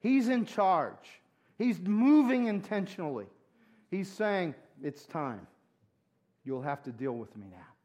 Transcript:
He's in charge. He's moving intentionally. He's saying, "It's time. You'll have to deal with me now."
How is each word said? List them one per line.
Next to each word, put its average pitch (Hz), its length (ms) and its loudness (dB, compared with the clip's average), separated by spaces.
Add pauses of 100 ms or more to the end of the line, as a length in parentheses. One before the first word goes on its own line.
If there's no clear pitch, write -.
He's 254 280 2
in 247 160 2
charge. 180 760 0 (340)
He's 226 240 0
moving 247 680 4
intentionally. 185 800 -4 (640)
He's 190 200 -6
saying, 190 460 -2 (260)
"It's 143 240 -8
time. 131 400 -6 (960)
You'll 131 200 -6
have 143 220 -6
to 135 80 -10
deal 127 200 -6
with 113 240 -12
me 101 120 -18
now." 90 200 -20 (160)